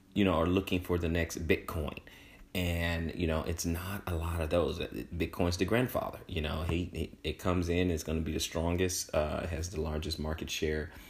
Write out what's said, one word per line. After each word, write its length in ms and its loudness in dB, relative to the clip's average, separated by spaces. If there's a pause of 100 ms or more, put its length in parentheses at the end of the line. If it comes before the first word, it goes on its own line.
(140)
you 100 6
know, 100 6
are 120 4
looking 320 2
for 200 2
the 100 0
next 400 0
Bitcoin. 500 0 (560)
And, 600 0
you 100 0
know, 160 2
it's 240 -4
not 400 -2
a 80 -2
lot 260 -2
of 100 -2
those. 280 2
Bitcoin's 800 -2
the 80 2
grandfather, 640 0
you 140 -2
know, 260 -2
he, 240 0
he, 180 -4 (140)
it 160 -4
comes 280 2
in, 220 4
it's 140 0
gonna 160 0
be 120 -2
the 60 -2
strongest, 760 0
uh, 300 2
it 80 -4
has 200 -4
the 100 -4
largest 400 -2
market 280 -4
share, 440 -2 (180)